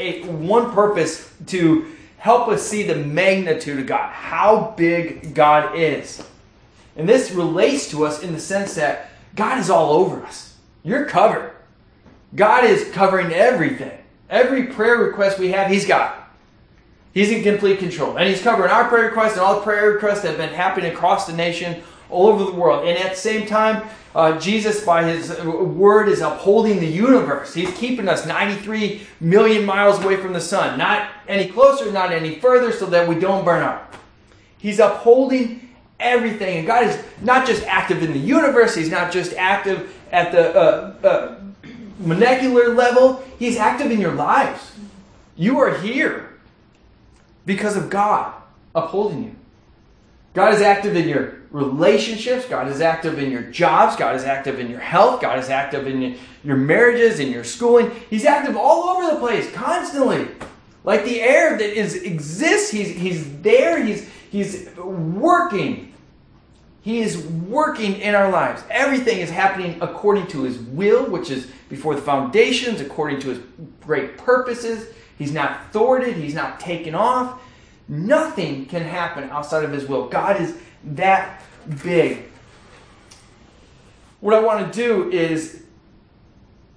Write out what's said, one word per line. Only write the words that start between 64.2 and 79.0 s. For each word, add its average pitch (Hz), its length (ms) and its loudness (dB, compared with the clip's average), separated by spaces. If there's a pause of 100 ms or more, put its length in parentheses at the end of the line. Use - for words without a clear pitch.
he's 190 460 -8
working. 190 1160 -2 (880)
He 226 180 -4
is 170 260 -4
working 196 680 -4
in 202 200 -2
our 196 160 4
lives. 143 400 -2
Everything 247 480 0
is 165 120 -6
happening 185 500 -2
according 202 480 0
to 139 140 -8
his 120 160 -4
will, 196 480 0
which 175 240 -6
is 127 200 -10 (180)
before 147 260 -6
the 135 80 -8
foundations, 208 800 0
according 143 400 -6
to 135 100 -6
his - 100 -8 (400)
great 143 380 -4
purposes. 233 680 -2 (320)
He's 147 140 -6
not 139 400 -6
thwarted. 247 420 2
He's 147 200 -6
not 143 260 -8
taken 165 340 -8
off. 254 460 -2 (480)
Nothing 160 760 -4
can 170 160 -8
happen 160 480 -8